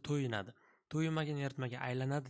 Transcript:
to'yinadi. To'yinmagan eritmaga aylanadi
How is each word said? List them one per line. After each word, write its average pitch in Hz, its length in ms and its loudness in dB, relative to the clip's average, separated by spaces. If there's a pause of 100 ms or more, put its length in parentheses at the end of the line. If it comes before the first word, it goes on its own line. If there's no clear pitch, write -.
to'yinadi. 120 420 0 (400)
To'yinmagan 156 540 2
eritmaga 131 340 -2
aylanadi 131 500 0